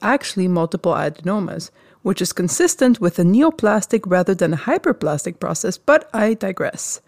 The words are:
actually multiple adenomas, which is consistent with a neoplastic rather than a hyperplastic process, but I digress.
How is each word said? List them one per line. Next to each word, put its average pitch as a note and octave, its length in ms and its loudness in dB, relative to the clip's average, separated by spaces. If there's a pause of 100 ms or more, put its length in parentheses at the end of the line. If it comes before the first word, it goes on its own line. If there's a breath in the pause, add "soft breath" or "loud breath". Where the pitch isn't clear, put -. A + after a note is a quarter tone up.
actually G3 460 0
multiple E3+ 460 0
adenomas, D#3+ 760 -4 (340 soft breath)
which G3 180 -2
is F#3 100 -2
consistent B3+ 720 2
with F3 180 0
a F3+ 40 2
neoplastic A3 840 2
rather F3+ 300 2
than E3+ 180 0
a D#3+ 40 -2
hyperplastic F3+ 800 -2
process, - 380 -4
but - 360 2
I G#3+ 220 0
digress. - 720 -6